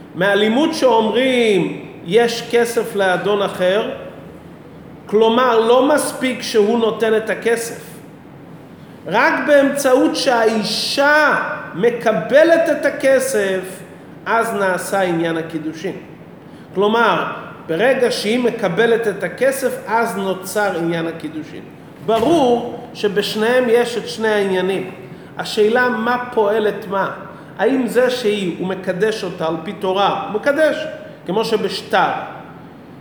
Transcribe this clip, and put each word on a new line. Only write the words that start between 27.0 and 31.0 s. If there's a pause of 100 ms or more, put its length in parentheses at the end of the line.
האם
זה
שהיא,
הוא
מקדש
אותה
על
פי
תורה,
הוא
מקדש, (500)